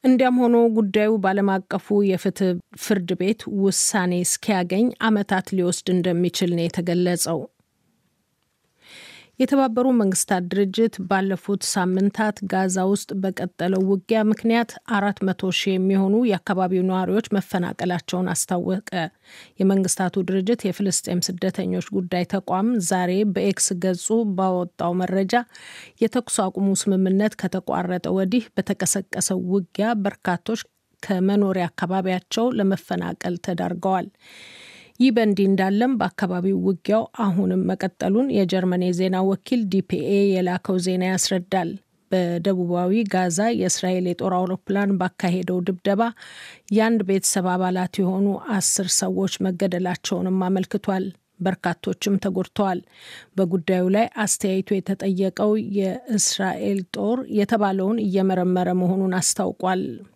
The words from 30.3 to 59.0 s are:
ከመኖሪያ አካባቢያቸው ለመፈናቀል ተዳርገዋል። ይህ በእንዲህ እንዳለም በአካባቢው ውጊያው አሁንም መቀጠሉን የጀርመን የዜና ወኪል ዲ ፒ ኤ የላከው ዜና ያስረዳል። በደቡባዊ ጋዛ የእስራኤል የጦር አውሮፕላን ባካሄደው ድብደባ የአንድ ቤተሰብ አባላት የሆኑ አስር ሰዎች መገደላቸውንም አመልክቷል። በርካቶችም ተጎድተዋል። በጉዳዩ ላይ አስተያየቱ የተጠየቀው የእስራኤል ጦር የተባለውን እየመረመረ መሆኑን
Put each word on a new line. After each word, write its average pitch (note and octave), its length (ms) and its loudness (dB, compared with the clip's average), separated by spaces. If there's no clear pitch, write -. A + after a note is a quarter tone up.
ከመኖሪያ F#3+ 640 2
አካባቢያቸው F#3 840 -2
ለመፈናቀል F#3 880 -2
ተዳርገዋል። F3+ 680 -2
ይህ C4 180 4
በእንዲህ G#3 340 4
እንዳለም G3 480 2
በአካባቢው F#3+ 640 -2
ውጊያው G3 440 0
አሁንም F#3 480 2
መቀጠሉን F#3+ 640 0
የጀርመን F#3 520 0
የዜና F#3 380 0
ወኪል G3 440 0
ዲ F#3+ 160 0
ፒ - 260 -4
ኤ G3+ 180 2
የላከው F#3 540 0
ዜና F3+ 260 -2
ያስረዳል። F#3 640 -2
በደቡባዊ F3+ 960 0
ጋዛ F#3 480 0
የእስራኤል F#3 540 0
የጦር F3+ 280 -2
አውሮፕላን F#3+ 640 0
ባካሄደው F3+ 640 -2
ድብደባ G3 400 0
የአንድ A3 300 4
ቤተሰብ F#3 460 0
አባላት F#3 480 0
የሆኑ F#3+ 300 2
አስር F#3+ 420 0
ሰዎች F#3 480 0
መገደላቸውንም F#3 1000 -2
አመልክቷል። F#3+ 640 -2
በርካቶችም F#3 800 -2
ተጎድተዋል። F#3 600 -2
በጉዳዩ F#3 540 2
ላይ G#3 280 2
አስተያየቱ F#3+ 560 -2
የተጠየቀው G3 840 0
የእስራኤል G3 1080 -2
ጦር G#3+ 260 -2
የተባለውን G3+ 680 2
እየመረመረ F#3 720 2
መሆኑን F#3 400 2